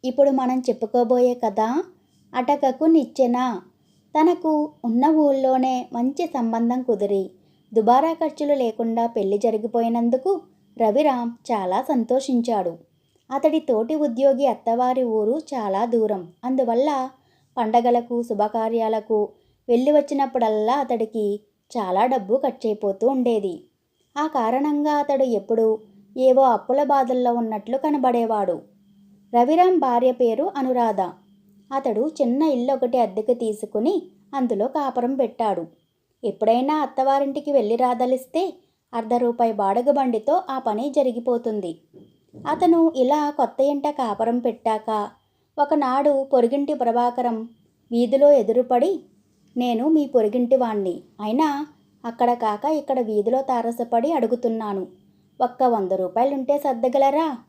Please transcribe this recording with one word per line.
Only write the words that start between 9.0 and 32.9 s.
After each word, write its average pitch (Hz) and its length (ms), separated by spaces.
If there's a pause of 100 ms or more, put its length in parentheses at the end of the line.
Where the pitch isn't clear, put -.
పెళ్లి 202 320
జరిగిపోయినందుకు 233 1000 (380)
రవిరామ్ 240 520 (220)
చాలా 196 300
సంతోషించాడు. 233 920 (540)
అతడి 302 300
తోటి 233 340
ఉద్యోగి 269 520
అత్తవారి 247 560
ఊరు 226 360 (160)
చాలా 208 300
దూరం. 208 440 (160)
అందువల్ల 262 680 (480)
పండగలకు, 240 640
శుభకార్యాలకు 220 1040 (400)
వెళ్ళి 254 240
వచ్చినప్పుడల్లా 254 840
అతడికి 220 680 (360)
చాలా 196 300
డబ్బు 233 300
ఖర్చయిపోతూ 220 720
ఉండేది. 226 560 (540)
ఆ 302 80
కారణంగా 294 680
అతడు 285 320
ఎప్పుడూ 220 540 (400)
ఏవో 262 240
అప్పుల 254 400
బాధల్లో 254 520
ఉన్నట్లు 226 440
కనబడేవాడు. 240 840 (720)
రవిరామ్ 330 440
భార్య 254 340
పేరు 240 440
అనురాధ. 240 440 (720)
అతడు 269 480
చిన్న 254 220
ఇల్లు 269 300
ఒకటి 247 260